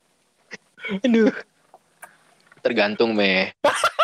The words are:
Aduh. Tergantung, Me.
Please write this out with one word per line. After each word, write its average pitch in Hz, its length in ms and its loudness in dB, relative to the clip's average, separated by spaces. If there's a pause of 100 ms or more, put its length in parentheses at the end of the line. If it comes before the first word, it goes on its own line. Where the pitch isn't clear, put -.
(1040)
Aduh. 226 320 2 (1300)
Tergantung, 110 480 0
Me. 95 400 0 (520)